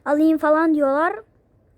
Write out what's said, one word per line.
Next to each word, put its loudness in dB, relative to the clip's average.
alayım 0
falan 0
diyorlar. -2